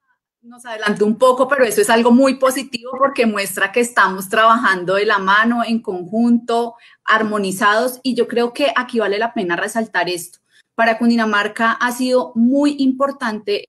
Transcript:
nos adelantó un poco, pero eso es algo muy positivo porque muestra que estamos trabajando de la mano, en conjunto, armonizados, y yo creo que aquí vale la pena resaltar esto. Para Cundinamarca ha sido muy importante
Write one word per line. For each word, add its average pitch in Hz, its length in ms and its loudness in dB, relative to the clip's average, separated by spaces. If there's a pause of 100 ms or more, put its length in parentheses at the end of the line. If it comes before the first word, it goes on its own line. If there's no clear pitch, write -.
(420)
nos 240 240 -20
adelantó 214 400 -2
un 220 120 0
poco, 254 300 2
pero 262 180 2
eso 208 160 -2
es 202 80 0
algo 233 220 4
muy 262 240 6
positivo 262 640 -4
porque 269 260 0
muestra 196 460 -2
que - 80 -2
estamos 196 500 0
trabajando 214 640 2
de 202 100 0
la 214 120 0
mano, 220 480 0
en 226 160 -2
conjunto, 233 960 -2 (280)
armonizados, 214 1000 0
y 254 100 -2
yo 233 140 0
creo 240 260 -2
que 277 220 0
aquí 247 240 -2
vale 196 180 -2
la 226 160 -4
pena 175 220 -2
resaltar 196 520 -4
esto. 175 320 -8 (360)
Para 226 220 2
Cundinamarca 226 760 0
ha 240 220 -2
sido 254 420 0
muy 277 440 2
importante 262 880 -2